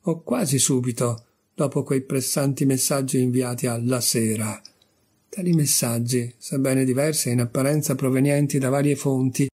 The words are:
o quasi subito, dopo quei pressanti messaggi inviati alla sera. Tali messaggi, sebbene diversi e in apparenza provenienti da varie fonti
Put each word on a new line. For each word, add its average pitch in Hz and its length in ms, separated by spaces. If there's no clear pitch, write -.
o 165 200
quasi 131 380
subito, 123 640
dopo 143 300
quei 135 200
pressanti 139 640
messaggi 135 540
inviati 123 480
alla 120 340
sera. 110 600
Tali 180 240
messaggi, 120 840
sebbene 135 460
diversi 139 440
e 120 40
in 123 80
apparenza 135 560
provenienti 143 640
da 127 100
varie 143 260
fonti 135 640